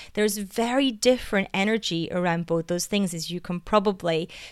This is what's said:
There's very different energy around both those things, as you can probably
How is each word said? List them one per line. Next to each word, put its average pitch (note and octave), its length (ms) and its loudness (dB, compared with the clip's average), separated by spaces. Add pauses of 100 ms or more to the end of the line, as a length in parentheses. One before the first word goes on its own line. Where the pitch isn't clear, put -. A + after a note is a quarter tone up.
(140)
There's G#3 240 0
very A#3+ 540 0
different A3+ 640 2
energy G3 580 0
around E3+ 340 0
both E3 220 0
those F3 180 -2
things, G3+ 280 0
as D#3+ 180 -8
you F3 80 -6
can F3 200 -6
probably F#3+ 680 2 (220)